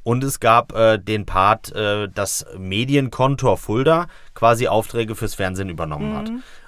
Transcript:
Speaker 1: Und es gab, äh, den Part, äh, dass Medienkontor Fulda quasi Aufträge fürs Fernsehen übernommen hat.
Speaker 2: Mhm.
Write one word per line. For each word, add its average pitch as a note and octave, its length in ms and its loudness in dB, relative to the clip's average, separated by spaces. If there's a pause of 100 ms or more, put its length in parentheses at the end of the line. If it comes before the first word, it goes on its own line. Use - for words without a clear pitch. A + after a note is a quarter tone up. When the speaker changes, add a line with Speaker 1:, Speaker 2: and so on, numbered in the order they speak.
Speaker 1:
Und B2 200 -2
es C3+ 180 -4
gab, A#2 340 4
äh, A2 240 4
den G2+ 260 -4
Part, G2 500 2
äh, G#2 360 -2
dass - 340 -6 (140)
Medienkontor B2+ 1000 0
Fulda D#3 520 2 (260)
quasi A#2 340 4
Aufträge A2 460 -2
fürs G#2+ 220 -6
Fernsehen F#2+ 340 -4
übernommen E2 440 -6
hat. G#3+ 140 -8
Speaker 2:
Mhm. B3 140 -8 (260)